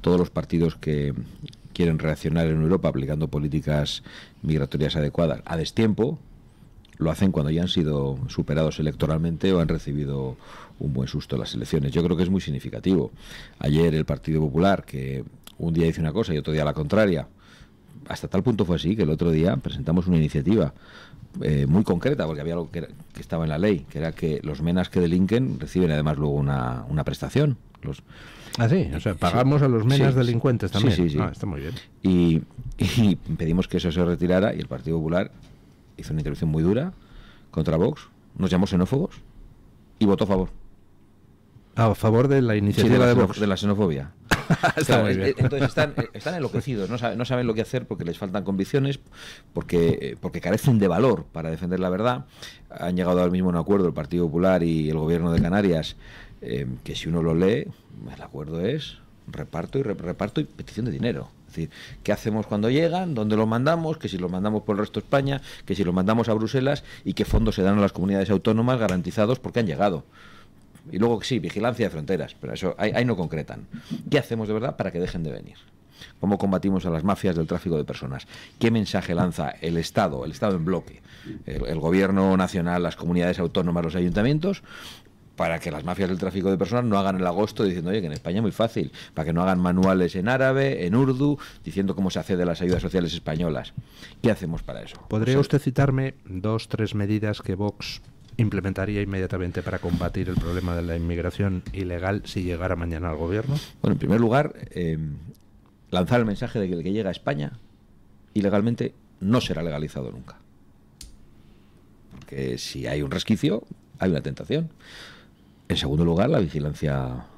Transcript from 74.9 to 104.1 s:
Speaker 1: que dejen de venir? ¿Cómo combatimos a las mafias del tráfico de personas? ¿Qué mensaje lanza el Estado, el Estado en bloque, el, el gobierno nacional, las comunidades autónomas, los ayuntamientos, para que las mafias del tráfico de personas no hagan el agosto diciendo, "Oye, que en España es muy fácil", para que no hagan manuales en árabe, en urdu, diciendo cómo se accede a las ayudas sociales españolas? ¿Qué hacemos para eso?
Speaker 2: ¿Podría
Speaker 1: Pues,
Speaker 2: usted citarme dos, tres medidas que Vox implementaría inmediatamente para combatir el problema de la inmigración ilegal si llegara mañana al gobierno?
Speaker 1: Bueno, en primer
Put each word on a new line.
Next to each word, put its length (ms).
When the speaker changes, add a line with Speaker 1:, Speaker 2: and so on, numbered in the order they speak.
Speaker 1:
que 80
dejen 240
de 80
venir? 260
¿Cómo 200
combatimos 480
a 40
las 140
mafias 320
del 100
tráfico 300
de 80
personas? 420
¿Qué 140
mensaje 420
lanza 360
el 160
Estado, 480
el 80
Estado 240
en 80
bloque, 380
el, 200
el 120
gobierno 580
nacional, 460
las 140
comunidades 420
autónomas, 460
los 100
ayuntamientos, 720
para 240
que 100
las 140
mafias 240
del 100
tráfico 320
de 80
personas 260
no 140
hagan 180
el 100
agosto 380
diciendo, 260
"Oye, 100
que 60
en 60
España 260
es 40
muy 100
fácil", 400
para 120
que 60
no 100
hagan 180
manuales 560
en 120
árabe, 560
en 120
urdu, 420
diciendo 300
cómo 160
se 80
accede 240
a 40
las 140
ayudas 220
sociales 320
españolas? 580
¿Qué 120
hacemos 320
para 180
eso? 140
Speaker 2:
¿Podría 280
Speaker 1:
Pues, 100
Speaker 2:
usted 140
citarme 540
dos, 420
tres 260
medidas 460
que 140
Vox 480
implementaría 640
inmediatamente 600
para 160
combatir 500
el 80
problema 400
de 60
la 140
inmigración 680
ilegal 520
si 180
llegara 340
mañana 340
al 60
gobierno? 400
Speaker 1:
Bueno, 120
en 60
primer 220